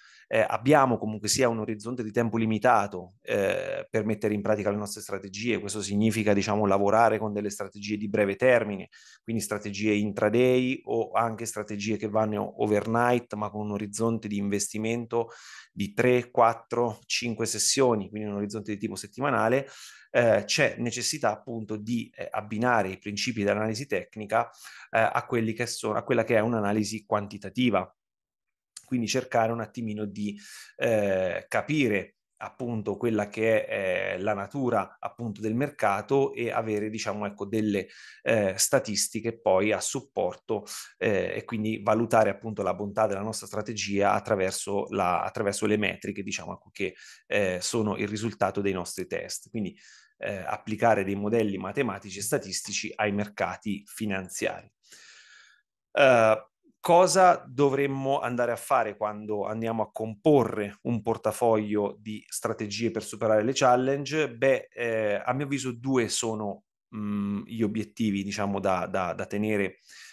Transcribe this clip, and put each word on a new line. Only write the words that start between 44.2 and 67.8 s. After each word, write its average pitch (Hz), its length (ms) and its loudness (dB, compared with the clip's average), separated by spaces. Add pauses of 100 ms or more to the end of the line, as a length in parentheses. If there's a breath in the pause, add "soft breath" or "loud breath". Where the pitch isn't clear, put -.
la, 87 320 0
attraverso 101 420 -2
le 104 140 2
metriche, 98 440 -4
diciamo, 95 300 -8
ecco, - 180 -16
che, 92 240 -6 (340 loud breath)
eh, 95 340 2
sono 107 340 0
il 101 120 -2
risultato 104 520 -2
dei 98 140 0
nostri 92 320 -6
test. - 420 -8
Quindi, 107 260 -6 (440 loud breath)
eh, 101 180 -6
applicare 104 640 0
dei 98 140 -2
modelli 104 400 0
matematici 98 640 -6
e 101 40 -8
statistici 104 720 -6
ai 107 160 0
mercati 101 760 -4
finanziari. 95 840 -6 (1200 loud breath)
Eh, 117 540 6 (320)
cosa 180 720 6
dovremmo 135 720 2
andare 120 320 0
a 110 40 -2
fare 113 400 0
quando 104 500 -4
andiamo 113 360 -2
a 104 100 -6
comporre 110 920 2
un 117 200 -2
portafoglio 107 960 0
di 107 280 -12
strategie 110 640 -4
per 107 120 -6
superare 107 400 0
le 123 100 0
challenge? 135 800 2
Beh, 127 400 0
eh, 110 520 -2
a 123 80 -2
mio 139 140 -2
avviso 131 260 -4
due 120 360 0
sono, 107 560 -4 (300)
mm, 104 500 -2
gli 113 180 -4
obiettivi, 104 600 -2